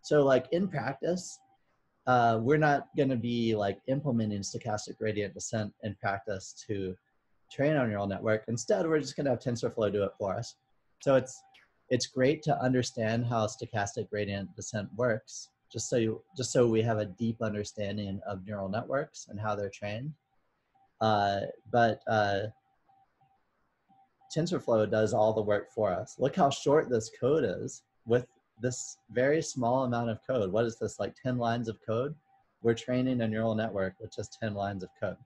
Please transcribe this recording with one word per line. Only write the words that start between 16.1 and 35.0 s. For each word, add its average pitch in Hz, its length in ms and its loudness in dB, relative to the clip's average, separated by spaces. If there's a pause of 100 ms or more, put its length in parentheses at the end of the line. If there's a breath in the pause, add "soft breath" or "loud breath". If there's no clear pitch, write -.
just 123 160 -4
so 123 160 6
we 110 140 4
have 113 160 2
a 107 80 -2
deep 113 360 -4
understanding 104 840 -4
of 95 180 -8
neural 98 240 -6
networks - 600 -4
and 101 100 -12
how 107 160 -2
they're 101 140 -4
trained. 110 440 -8 (840)
Uh, 101 420 2 (300)
but, 117 360 4
uh, 104 400 2 (1900)
TensorFlow 131 540 0
does 110 240 2
all 110 180 4
the 110 100 -2
work 104 300 -2
for 104 200 0
us. 90 280 -6
Look 131 160 0
how 151 140 6
short 147 400 2
this 113 200 0 (120)
code 139 240 2
is. 107 380 -6 (220)
With 123 200 2 (360)
this - 360 -6 (140)
very 135 300 2
small 127 420 0
amount 120 260 0
of 110 180 -4
code, 107 240 0
what 113 140 4
is 113 120 -4
this, - 220 -6
like, 101 220 -4
ten 127 160 -2
lines 117 300 0
of 110 180 -6
code? 127 300 -2 (480)
We're 117 100 4
training 127 480 0
a 113 60 0
neural 110 260 0
network 101 460 -2
with 107 160 -14
just - 260 -10
ten 107 140 -4
lines 98 280 -4
of 92 60 -12 (100)
code. 90 260 -4